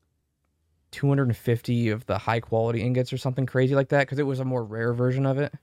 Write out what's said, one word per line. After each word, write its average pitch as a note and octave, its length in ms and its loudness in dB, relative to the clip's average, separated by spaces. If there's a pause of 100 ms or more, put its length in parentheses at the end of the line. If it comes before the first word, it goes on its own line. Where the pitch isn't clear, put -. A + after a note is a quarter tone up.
(920)
two - 180 -2
hundred C#3 200 2
and A2+ 80 0
fifty A#2 520 0
of A2 180 -2
the G2 120 -2
high A2+ 220 0
quality A2+ 420 0
ingots B2+ 300 0
or C3 40 -4
something B2+ 300 -2
crazy C3 280 2
like C#3 140 2
that, C#3 180 2
'cause C3+ 120 -4
it D3 80 0
was C3+ 120 -2
a C3 60 -4
more B2+ 200 -2
rare A2+ 280 -2
version B2+ 340 0
of C3+ 120 0
it. C#3+ 140 -2 (100)